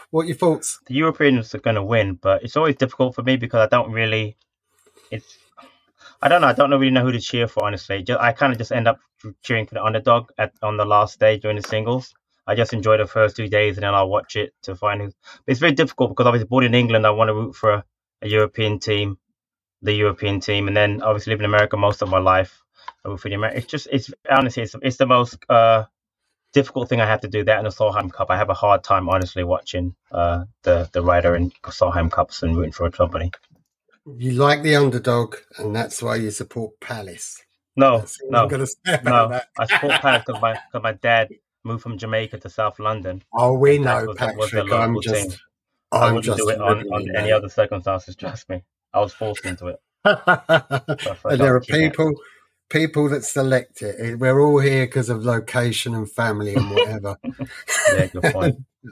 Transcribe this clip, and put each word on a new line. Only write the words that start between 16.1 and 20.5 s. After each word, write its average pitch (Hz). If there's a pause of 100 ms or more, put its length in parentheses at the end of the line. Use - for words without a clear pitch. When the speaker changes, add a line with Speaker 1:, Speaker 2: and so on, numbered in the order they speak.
Speaker 2:
obviously 117
born 127
in 117
England, 113
I 107
wanna 107
root 120
for 110
a, 104 (380)
a 107
European 107
team, 101 (640)
the 104
European 104
team, 101